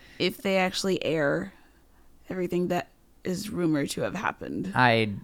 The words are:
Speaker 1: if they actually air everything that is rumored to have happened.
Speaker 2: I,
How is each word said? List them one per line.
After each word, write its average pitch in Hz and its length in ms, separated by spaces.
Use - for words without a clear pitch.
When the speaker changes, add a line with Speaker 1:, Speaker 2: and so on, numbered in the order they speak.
Speaker 1:
if 180 200
they 190 200
actually 185 480
air 160 480
everything 180 380
that 175 220
is 185 260
rumored 156 420
to - 100
have 107 140
happened. 87 600
Speaker 2:
I, 113 380